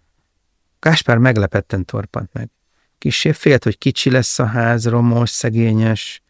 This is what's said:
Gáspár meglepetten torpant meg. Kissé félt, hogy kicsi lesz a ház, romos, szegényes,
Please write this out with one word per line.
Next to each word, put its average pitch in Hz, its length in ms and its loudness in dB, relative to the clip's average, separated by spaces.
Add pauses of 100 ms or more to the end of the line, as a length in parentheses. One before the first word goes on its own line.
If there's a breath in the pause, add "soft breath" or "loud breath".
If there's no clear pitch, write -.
(800)
Gáspár 160 380 2
meglepetten 107 680 0
torpant - 480 -8
meg. 113 160 -10 (480)
Kissé - 340 -2
félt, 139 320 2
hogy 127 140 -2
kicsi - 320 -2
lesz 127 300 0
a 131 60 0
ház, 117 420 0
romos, 120 420 2
szegényes, 113 1000 -2